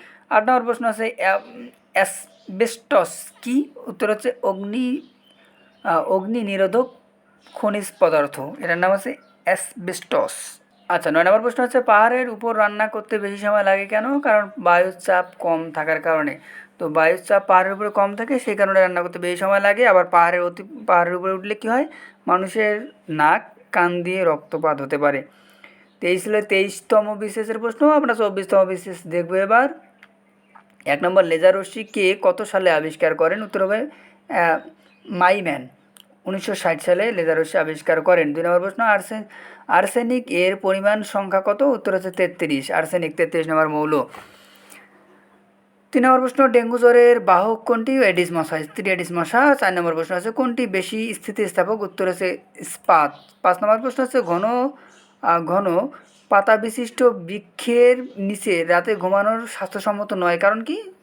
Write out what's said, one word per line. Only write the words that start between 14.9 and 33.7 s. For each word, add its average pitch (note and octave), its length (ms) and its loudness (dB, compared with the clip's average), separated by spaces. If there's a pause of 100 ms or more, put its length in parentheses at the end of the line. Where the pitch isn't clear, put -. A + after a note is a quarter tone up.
চাপ F3+ 340 0 (120)
কম E3 320 -2
থাকার D#3 300 -4
কারণে। D#3 380 -2 (400)
তো E3+ 100 -6
বায়ুর D#3+ 300 2
চাপ G3 280 0
পাহাড়ের F#3+ 260 4
উপরে G#3 180 -6
কম G3+ 260 0
থাকে, A#3+ 220 -4
সেই G#3 180 -4
কারণে F#3+ 240 2
রান্না F3+ 220 2
করতে F3 160 -8
বেশি F3 180 -4
সময় G3 240 2
লাগে। G3+ 280 4
আবার F#3 160 6
পাহাড়ের F3 360 4
অতি-, G3 460 -8
পাহাড়ের F3 280 2
উপরে F#3 180 -4
উঠলে G3 220 -8
কী G#3+ 140 -8
হয়? C4 180 0 (400)
মানুষের G#3 640 -2 (160)
নাক, D#3 340 2 (300)
কান F3 300 0
দিয়ে F#3 220 -2
রক্তপাত D3+ 560 -2
হতে C#3 180 -4
পারে। C#3+ 240 0 (800)
তো F#3+ 60 -4
এই F3+ 120 2
ছিল G#3+ 240 -2
তেইশতম G#3 760 0
বিসিএস G#3+ 320 -8
এর A3 80 -6
প্রশ্ন। A#3 320 2
আমরা C#4+ 240 2
চব্বিশতম G3 500 2
বিসিএস F3+ 320 -6 (100)
দেখবো E3+ 280 -4
এবার। G#3+ 340 2 (1160)
এক D3 180 0
নম্বর, F#3 220 4
লেজার E3+ 320 4
রশ্মি G3 280 -8
কে G3 380 0
কত F#3 200 0
সালে F#3+ 280 0
আবিষ্কার D#3 440 0
করেন? E3+ 280 0
উত্তর G3+ 200 -4
হবে, G3 140 0